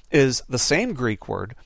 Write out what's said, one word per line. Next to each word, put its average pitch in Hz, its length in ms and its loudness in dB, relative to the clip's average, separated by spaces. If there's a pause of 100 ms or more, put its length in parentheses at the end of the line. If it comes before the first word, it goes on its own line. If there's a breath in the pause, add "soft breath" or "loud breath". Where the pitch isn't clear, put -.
(120)
is 135 360 4
the 127 120 -2
same 202 340 0
Greek 120 340 -4
word 98 280 -6 (100)